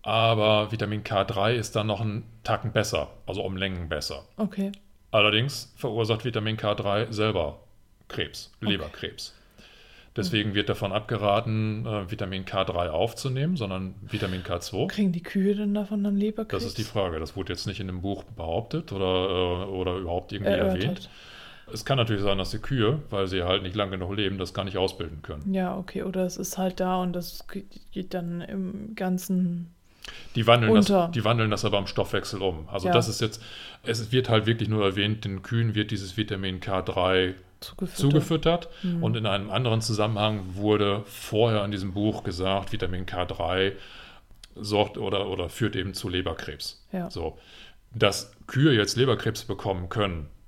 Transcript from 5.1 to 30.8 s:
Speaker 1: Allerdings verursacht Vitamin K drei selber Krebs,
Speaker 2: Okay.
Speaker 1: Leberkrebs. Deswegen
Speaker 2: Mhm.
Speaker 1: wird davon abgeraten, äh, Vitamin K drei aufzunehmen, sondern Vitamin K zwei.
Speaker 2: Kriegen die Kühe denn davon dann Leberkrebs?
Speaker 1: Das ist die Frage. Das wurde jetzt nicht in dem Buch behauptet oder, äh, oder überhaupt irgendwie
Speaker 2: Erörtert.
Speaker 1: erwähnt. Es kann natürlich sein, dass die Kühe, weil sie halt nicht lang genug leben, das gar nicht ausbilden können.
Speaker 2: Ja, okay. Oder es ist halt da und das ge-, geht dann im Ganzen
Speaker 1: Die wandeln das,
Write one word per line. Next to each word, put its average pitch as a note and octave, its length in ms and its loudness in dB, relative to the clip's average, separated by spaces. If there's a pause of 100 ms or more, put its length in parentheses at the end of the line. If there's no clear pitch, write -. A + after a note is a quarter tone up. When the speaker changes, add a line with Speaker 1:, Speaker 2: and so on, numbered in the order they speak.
Speaker 1:
Allerdings A2 680 2
verursacht A2 480 0
Vitamin A2 320 -2
K G#2+ 180 0
drei G#2 360 0
selber G2+ 500 0 (480)
Krebs, - 420 -8 (120)
Speaker 2:
Okay. G#2 100 0
Speaker 1:
Leberkrebs. - 600 -8 (840)
Deswegen G#2 340 0
Speaker 2:
Mhm. F#2+ 40 -4
Speaker 1:
wird G#2 140 2
davon G2 240 -2
abgeraten, A2 960 0
äh, G#2 240 -4
Vitamin F#2+ 340 -4
K F#2+ 200 0
drei E2+ 260 0
aufzunehmen, C3 680 0
sondern F#2+ 460 -4
Vitamin G2 400 -4
K F2 180 -4
zwei. G#2+ 260 -2
Speaker 2:
Kriegen G3 260 2
die E3+ 100 -4
Kühe G3+ 320 2
denn G#3 200 0
davon G#3 280 -2
dann G3+ 140 0
Leberkrebs? G#3+ 460 -2
Speaker 1:
Das G#2+ 60 -4
ist - 100 -8
die G#2+ 60 -2
Frage. F2+ 360 -2
Das - 160 -8
wurde F#2+ 160 -4
jetzt F2 140 -6
nicht F#2+ 140 -4
in F#2+ 60 -6
dem F#2 140 -6
Buch G2 240 -4
behauptet G2+ 680 -6
oder, G2 120 -2
äh, F#2 640 2
oder F#2 300 -2
überhaupt F2 340 -4
irgendwie G2+ 200 0
Speaker 2:
Erörtert. F#2 300 2
Speaker 1:
erwähnt. F3 280 -4 (640)
Es - 120 -10
kann C3+ 140 2
natürlich A2 240 2
sein, G2 160 2
dass F2+ 120 -2
die G#2+ 80 -6
Kühe, C3 420 2 (100)
weil G2 180 0
sie F2+ 160 0
halt F#2 180 2
nicht F#2 140 -6
lang G2+ 160 0
genug F#2 240 -4
leben, G2 220 0
das F2+ 160 -4
gar G2 100 -2
nicht G2 120 -4
ausbilden E2 460 -4
können. E2+ 320 -6
Speaker 2:
Ja, F#3 220 -2
okay. G3 260 -8
Oder F#3 220 -2
es F3+ 120 -4
ist - 220 -6
halt F#3 220 -2
da F#3 160 0
und F3+ 160 -2
das - 340 -8
ge-, G3 180 -10 (280)
geht F#3 200 -8
dann F3 280 -4
im G3 560 -8
Ganzen F3+ 760 0 (640)
Speaker 1:
Die A2+ 140 4
wandeln A3 260 10
das, G3+ 160 8